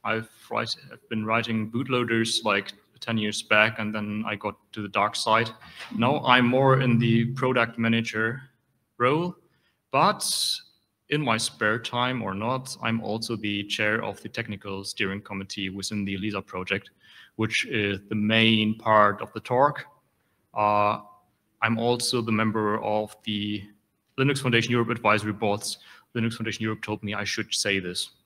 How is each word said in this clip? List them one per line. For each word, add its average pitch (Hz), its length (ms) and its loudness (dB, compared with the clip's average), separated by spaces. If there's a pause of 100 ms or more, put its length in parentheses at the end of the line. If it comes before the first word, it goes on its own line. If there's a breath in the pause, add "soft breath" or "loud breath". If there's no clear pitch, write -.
I've 110 260 -2 (220)
write-, 113 240 -2 (160)
I've - 160 -20
been 110 180 -2
writing 113 460 0
bootloaders, 120 720 0
like, 101 300 0 (260)
ten 117 180 -2
years 107 240 -2
back, 110 380 4
and 107 160 -6
then 107 320 -4
I 107 80 -4
got 104 220 -6 (160)
to 110 80 -8
the 101 80 -6
dark 104 260 0
side. 117 340 2 (460 loud breath)
Now 131 300 2
I'm 123 200 6
more 131 360 6
in 117 180 4
the 113 280 4
product 123 520 0
manager 113 600 0 (560)
role, 156 360 0 (580)
but 185 300 2 (840)
in 151 140 -2
my 113 160 2
spare 113 420 -2
time 123 420 -4
or 98 120 -4
not, 123 500 -4
I'm 113 180 0
also 110 360 -4
the 101 260 -6
chair 107 400 -2
of 98 180 -8
the - 60 -14
technical 101 560 -8
steering 101 380 -4
committee 95 480 -8
within 98 340 -6
the 98 140 -4
lisa 101 240 -6
project, - 480 -6 (480 loud breath)
which 113 300 0
is 101 420 -2
the 110 60 -4
main 110 640 4
part 104 440 4
of - 100 -10
the 107 80 -10
talk. 139 460 0 (680)
Uh, 104 460 2 (640)
I'm 113 180 2
also 120 420 0
the 113 120 0
member 107 500 0
of 107 400 -2
the 104 400 -4 (560)
Linux 135 220 2
Foundation 117 300 2
Europe 117 180 2
advisory 107 420 2
boards. 104 460 -2 (360 loud breath)
Linux 113 200 -2
Foundation 110 300 -6
Europe 110 180 -4
told 110 200 -6
me 104 120 -6
I 104 100 -6
should - 300 -6
say 98 260 0
this 90 300 -6 (160)